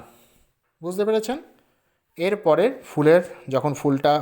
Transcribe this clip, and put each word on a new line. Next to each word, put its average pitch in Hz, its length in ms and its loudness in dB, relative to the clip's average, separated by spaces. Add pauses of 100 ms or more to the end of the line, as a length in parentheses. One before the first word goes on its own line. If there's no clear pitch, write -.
(800)
বুঝতে 185 240 -4
পেরেছেন? 220 320 -2 (800)
এরপরে 175 480 0 (240)
ফুলের, 156 320 4 (280)
যখন 135 240 -2
ফুলটা 143 480 0